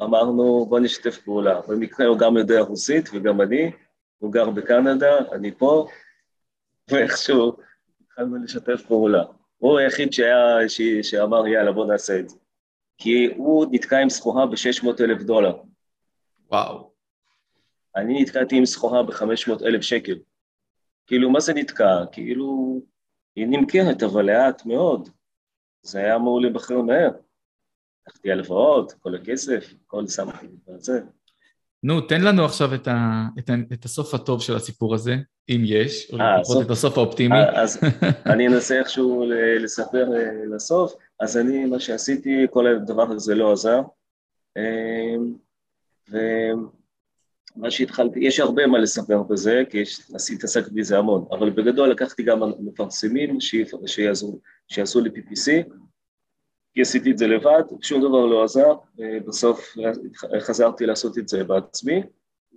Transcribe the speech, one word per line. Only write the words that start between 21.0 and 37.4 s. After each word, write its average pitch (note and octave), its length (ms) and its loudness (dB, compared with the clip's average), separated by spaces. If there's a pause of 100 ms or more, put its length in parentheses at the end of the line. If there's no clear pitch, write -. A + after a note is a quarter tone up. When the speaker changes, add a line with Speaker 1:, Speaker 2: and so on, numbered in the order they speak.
Speaker 1:
כאילו, B2+ 240 2
מה C#3 100 2
זה D#3 140 -2
נתקע? F#2+ 580 2
כאילו, C3 680 -6 (560)
היא A2 100 -4
נמכרת, C#3+ 560 2
אבל G2+ 220 2
לאט A#2 420 2
מאוד. B2 420 0 (760)
זה - 160 -12
היה G#2 180 0
אמור B2 240 0
להיבחר B2 400 -2
מהר. C3+ 300 2 (960)
לקחתי - 240 -6
הלוואות, F#2+ 600 0
כל - 220 -12
הכסף, A2+ 600 -6 (120)
כל G#2 200 -8
שמתי F#2+ 400 -10 (220)
וזה. A2 320 -6 (840)
Speaker 2:
נו, D#3 180 0
תן D#3+ 200 0
לנו F#3+ 240 4
עכשיו C#3+ 300 0
את C3 140 -6
ה-, A2+ 380 0 (120)
את A#2+ 120 -6
ה-, B2 40 0 (180)
את A#2+ 120 -12
הסוף C#3+ 300 -8
הטוב B2 280 -2
של A#2+ 140 -2
הסיפור A2+ 380 -4
הזה, A#2 200 -2 (340)
אם A#2+ 160 0
יש, A2 480 0
או B2 80 -6
Speaker 1:
אה, G2+ 200 4
Speaker 2:
לפחות A#2+ 160 2
Speaker 1:
הסוף B2+ 100 2
Speaker 2:
את A#2+ 40 -2
הסוף B2+ 280 0
האופטימי. B2 360 2
Speaker 1:
אה, G#2+ 280 4